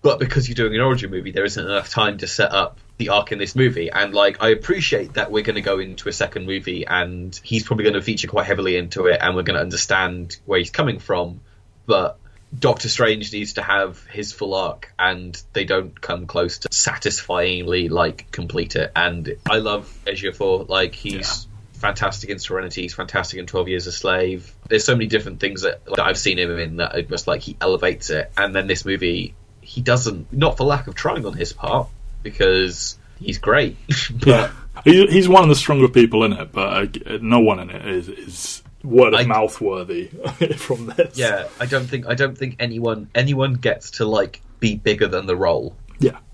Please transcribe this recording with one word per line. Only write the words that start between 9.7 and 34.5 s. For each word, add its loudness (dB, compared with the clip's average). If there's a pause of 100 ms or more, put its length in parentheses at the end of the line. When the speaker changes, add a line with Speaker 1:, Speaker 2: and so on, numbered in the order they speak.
Speaker 1:
where 0
he's -4
coming -2
from. -4 (460)
But 2 (400)
Doctor 2
Strange 0
needs -8
to -4
have -2
his -10
full -6
arc, -6
and -2 (140)
they 0
don't -2
come -8
close -2
to -8
satisfyingly, -2
like, -2
complete -6
it. -2
And -2 (120)
I 2
love -4 (100)
Ejiofor. -2
Like, 0
he's -8 (280)
Speaker 2:
Yeah. -16
Speaker 1:
fantastic -4
in -8
Serenity. -8
He's -10
fantastic -6
in -12
Twelve -2
Years -4
a -10
Slave. -2 (160)
There's 2
so 4
many 0
different -2
things -4
that, -2
like, -2
I've 0
seen 0
him -2
in -6
that -4
are -2
just, -6
like, 0
he -12
elevates 0
it. -4
And 0
then 0
this -2
movie, -2 (260)
he -10
doesn't, 0
not 2
for -2
lack 0
of -12
trying -4
on -8
his -6
part, -2 (340)
because 0 (220)
he's -6
great. 2
<laughs> -2
But 0
Speaker 2:
Yeah. 6 (340)